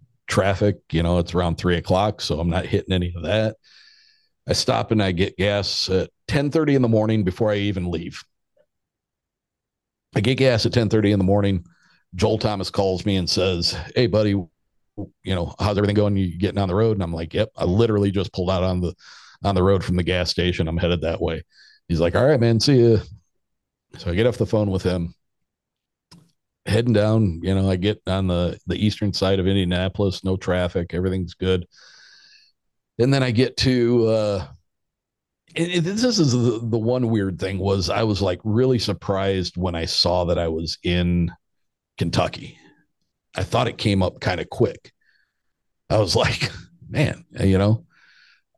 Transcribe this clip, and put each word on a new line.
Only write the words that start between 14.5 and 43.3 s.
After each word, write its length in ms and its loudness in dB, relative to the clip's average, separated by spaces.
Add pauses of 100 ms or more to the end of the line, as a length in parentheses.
know, 340 -4
how's 180 0
everything 200 2
going? 200 2
You 220 -2
getting 220 -2
on 80 0
the 80 -2
road?" 200 2
And 60 -2
I'm 100 -6
like, 220 -8
"Yep, 220 0
I 80 -2
literally 480 2
just 200 -2
pulled 180 -4
out 120 0
on 180 0
the, 140 -4 (480)
on 140 0
the 80 2
road 180 4
from 140 -2
the 80 0
gas 260 -2
station. 380 0
I'm 80 -2
headed 240 0
that 200 -4
way." 220 -4 (460)
He's 100 -2
like, 160 2
"All 100 2
right, 140 4
man, 220 4
see 320 6
ya." 60 6 (1000)
So 140 -4
I 20 -2
get 140 4
off 100 -4
the 80 0
phone 240 0
with 140 -2
him, 280 -4 (1500)
heading 260 2
down, 500 4
you 120 0
know, 160 2
I 60 2
get 300 0
on 200 0
the, 400 0
the 100 -2
eastern 360 0
side 260 0
of 80 0
Indianapolis, 800 0
no 120 -2
traffic, 580 -2
everything's 400 -4
good. 320 -2 (1300)
And 140 2
then 100 2
I 80 0
get 280 0
to, 480 2
uh, 400 0 (1120)
and, 140 -2
and 140 0
this 200 -2
is 280 2
the, 300 0
the 160 -2
one 320 0
weird 280 0
thing 200 -6
was 320 0
I 140 0
was, 180 0
like, 220 -2
really 340 2
surprised 800 -4
when 180 -4
I 100 -4
saw 420 0
that 120 0
I 100 -2
was 340 -6
in 500 0 (640)
Kentucky. 600 -4 (800)